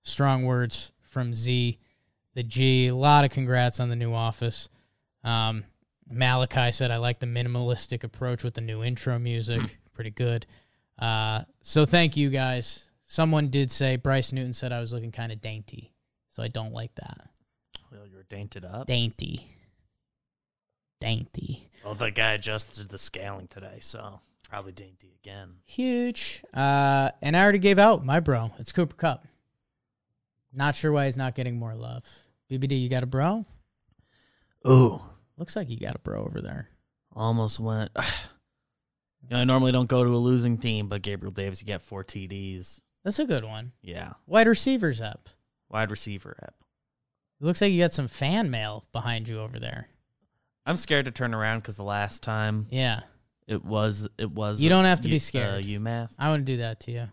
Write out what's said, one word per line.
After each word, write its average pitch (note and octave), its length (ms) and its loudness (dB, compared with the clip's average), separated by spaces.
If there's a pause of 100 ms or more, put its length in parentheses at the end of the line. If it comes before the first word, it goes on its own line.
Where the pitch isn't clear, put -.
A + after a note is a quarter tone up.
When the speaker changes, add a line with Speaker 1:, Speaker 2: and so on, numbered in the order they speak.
Speaker 1:
Strong C3+ 400 2
words B2 480 -2 (120)
from B2 300 -4
Z, A#2+ 460 0 (540)
the B2 100 -6
G. B2+ 440 4
A B2+ 80 2
lot C#3+ 280 8
of C#3 80 4
congrats B2 480 2
on B2 100 0
the A#2+ 60 0
new A#2 180 -2
office. A2+ 540 -2 (560)
Um, A2+ 400 0 (460)
Malachi B2+ 640 2
said, B2 180 0
"I A#2 60 -2
like A#2+ 220 -2
the B2 80 -4
minimalistic A#2+ 760 -2
approach B2 400 -6
with A#2+ 120 -4
the A#2 60 -6
new A2+ 220 -6
intro B2 360 -2
music." A#2 420 -2 (220)
<clears throat> - 100 -20
Pretty A2 180 -10
good. A#2 340 -2 (540)
Uh, A2 420 -2 (200)
so - 240 4
thank E3 320 4
you C#3+ 120 2
guys. C3 600 -4 (140)
Someone D#3 460 2
did C3+ 220 2
say, C3 260 0
Bryce C3+ 340 0
Newton B2+ 220 -6
said B2 200 -6
I A#2+ 60 -4
was A#2 120 -8
looking A#2 200 -8
kinda A2+ 240 -8
dainty. A2 580 -12 (380)
So - 120 -10
I A2 40 -4
don't A2 260 -8
like A2+ 220 -10
that. - 340 -16 (640)
Speaker 2:
Well, G#2 160 -20
you F#2+ 80 -20
were F#2+ 80 -20
dainted G2+ 420 -14
up. G#2 220 -12
Speaker 1:
Dainty. A#2 680 -4 (1400)
Dainty. - 720 -6 (160)
Speaker 2:
Well, G#2+ 100 -10
the A2 160 -4
guy A2 220 2
adjusted G#2+ 560 -6
the G2+ 80 -14
scaling G2 500 -10
today, F#2+ 340 -18
so G2+ 380 -12 (300)
probably G2 220 -12
dainty F#2 500 -20
again. G2 340 -18 (100)
Speaker 1:
Huge. A#3+ 800 -4 (100)
Uh, C#3 580 4 (100)
and D3+ 160 2
I F3+ 60 6
already G3+ 160 6
gave G3 180 6
out G3+ 260 8
my C#3 160 2
bro. B2 380 0
It's - 140 -12
Cooper E3 240 0
Kupp. - 300 -2 (1300)
Not C#3 240 0
sure D#3 160 0
why C#3+ 140 2
he's C3 120 -2
not C3 180 -4
getting B2 240 -4
more A2+ 160 -8
love. A#2+ 320 -12 (420)
B C3+ 80 -4
B C3 100 0
D, C#3 80 0
you B2+ 140 0
got B2+ 140 0
a B2+ 40 -4
bro? D#3+ 380 0 (1200)
Speaker 2:
Ooh. B2+ 340 10 (360)
Speaker 1:
Looks E3 180 -10
like F3+ 140 -4
you A#2 80 -8
got - 180 -6
a - 40 -12
bro G#1 240 -6
over - 180 -6
there. - 280 -10 (460)
Speaker 2:
Almost A2 440 0
went. A2 360 -4
<sighs> - 60 -2 (1300)
You A#2+ 60 -6
know, B2 60 2
I - 40 4
normally B2+ 280 6
don't B2 160 2
go B2 160 6
to A#2+ 100 4
a - 0 -
losing A#2+ 420 4
team, G#2+ 300 -2
but G2 140 -6
Gabriel G2 320 -8
Davis, G2 260 -6
he G#2 60 -18
got G2+ 160 -6
four G2 200 -12
T F#2+ 260 -10
Ds. F#2+ 520 -12 (240)
Speaker 1:
That's G3+ 160 -4
a D4+ 60 0
good D3+ 180 -2
one. A2 380 -12
Speaker 2:
Yeah. F2 320 -12 (120)
Speaker 1:
Wide A3 220 8
receivers A3 540 4
up. G#2+ 260 -12 (420)
Speaker 2:
Wide G#2+ 220 -2
receiver G2+ 500 -10
up. - 120 -20 (880)
Speaker 1:
It C#3+ 40 -8
looks F3 140 2
like G3+ 140 4
you F3 100 4
got E3+ 80 4
some C3+ 160 -2
fan E3 440 0
mail G#2+ 420 -6
behind A2+ 340 -4
you A2+ 140 -8
over A#2 180 -10
there. - 300 -10 (760)
Speaker 2:
I'm E3+ 120 0
scared C#3+ 280 2
to B2+ 60 -6
turn A#2+ 220 -4
around A2 300 -2
'cause G#2 120 -12
the G2 80 -12
last G2+ 400 -4
time G#2+ 460 -2
Speaker 1:
Yeah. B2 320 -2 (460)
Speaker 2:
it G#2+ 180 -6
was, G#2+ 420 0 (100)
it G#2+ 140 -6
was G#2 300 -4
Speaker 1:
You D#3 80 6
don't F#3 160 8
have F3+ 160 6
to B2 80 -2
Speaker 2:
U-, D#3 60 4
Speaker 1:
be D3+ 40 2
scared. G2+ 460 -2
Speaker 2:
uh, - 20 -6
UMass. A2+ 520 -6
Speaker 1:
I C#3+ 100 0
wouldn't D3+ 160 0
do C3 120 -2
that A2+ 240 -6
to - 100 -12
you. A#2 220 -8